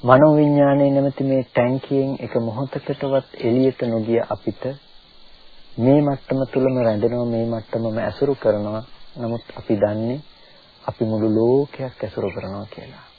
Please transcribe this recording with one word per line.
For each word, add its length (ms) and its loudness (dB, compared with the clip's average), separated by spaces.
මනෝවිඤ්ඤාණය 840 6
නැමැති 380 0
මේ 180 2
ටැංකියෙන් 760 0
එක 200 -10
මොහොතකටවත් 920 -4
එළියට 460 2
නොගිය 420 0
අපිට 380 -8
මේ 260 4
මට්ටම 440 -2
තුලම 320 0
රැඳෙනවා, 480 0
මේ 200 -2
මට්ටමම 540 -4
ඇසුරු 360 -2
කරනවා. 480 -2
නමුත් 400 -8
අපි 240 -4
දන්නේ 440 -2
අපි 200 -4
මුළු 260 0
ලෝකයක් 500 2
ඇසුරු 340 -6
කරනවා 360 -10
කියලා. 400 -20